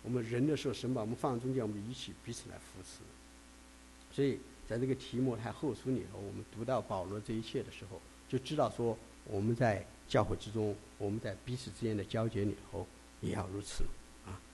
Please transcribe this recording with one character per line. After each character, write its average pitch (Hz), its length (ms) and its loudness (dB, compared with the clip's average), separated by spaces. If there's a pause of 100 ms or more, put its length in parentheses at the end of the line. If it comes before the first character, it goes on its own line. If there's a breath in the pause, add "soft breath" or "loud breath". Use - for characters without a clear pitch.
我 - 60 -4
们 123 140 2
人 120 240 4
的 156 80 6
时 135 140 0
候， 120 40 0
神 127 200 0
把 120 80 2
我 107 40 2
们 113 80 0
放 127 240 2
在 117 60 -2
中 131 100 0
间， 131 80 4
我 110 60 2
们 104 100 0 (120)
一 127 40 -4
起 101 200 -8 (100)
彼 117 80 -6
此 - 180 -8
来 90 60 -10
扶 - 260 -14
持。 - 200 -14 (1080)
所 - 140 4
以 127 160 4 (260)
在 113 140 0
这 131 80 4
个 131 80 4
提 - 220 -4
摩 127 180 6
太 113 160 -2
后 113 240 0
书 - 140 -4
里 127 200 2
头， 101 80 -8
我 98 140 -4
们 98 180 -6
读 107 140 -6
到 123 160 4
保 95 240 0
罗 101 160 -2
这 107 140 -4
一 113 80 0
切 117 200 -2
的 - 80 -6
时 - 220 -12
候， 92 80 -8 (300)
就 127 100 2
知 - 160 -2
道 135 140 6
说 117 280 2 (280)
我 101 160 0
们 113 120 6
在 107 320 4 (220)
教 113 160 6
会 95 140 2
之 - 120 -8
中， 107 240 2 (240)
我 104 120 0
们 107 100 0
在 101 240 -4
彼 123 140 -2
此 110 140 -6
之 117 140 -4
间 107 120 2
的 101 80 0
交 113 200 2
接 107 200 2
里 104 100 2 (160)
头 92 160 -4 (320)
也 - 120 0
要 107 160 0
如 98 140 -4
此 - 220 2 (420)
啊。 98 140 -8 (140)